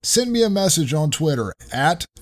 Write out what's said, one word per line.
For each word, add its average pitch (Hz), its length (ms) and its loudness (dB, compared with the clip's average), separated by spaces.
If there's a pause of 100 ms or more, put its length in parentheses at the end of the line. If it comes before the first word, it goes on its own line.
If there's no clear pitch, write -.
send 240 300 0
me 233 100 2
a 226 80 4
message 180 420 2
on 156 200 0
Twitter 123 420 -2 (180)
at 151 340 0 (160)